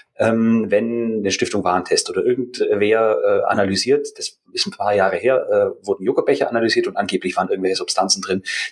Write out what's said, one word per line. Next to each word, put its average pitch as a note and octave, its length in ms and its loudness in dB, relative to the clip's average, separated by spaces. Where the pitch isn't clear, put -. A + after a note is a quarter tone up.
ähm, A2+ 500 2
wenn A2+ 520 0
eine G2 100 0
Stiftung F#2+ 320 -2
Warentest F2+ 480 0
oder F#2 120 -2
irgendwer, G#2 1000 2
äh, G2+ 260 2
analysiert, G#2 580 0
das - 180 -12
ist - 140 -4
ein F#2+ 40 -8
paar G#2 220 -2
Jahre F#2+ 220 2
her, B2 320 2
äh, - 60 -20
wurden F#2+ 160 -2
Joghurtbecher C#3 440 0
analysiert A#2 400 2
und G2 80 -8
angeblich G2 420 -2
waren F2+ 120 0
irgendwelche F#2+ 280 -2
Substanzen F#2+ 440 -2
drin, F#2+ 220 -4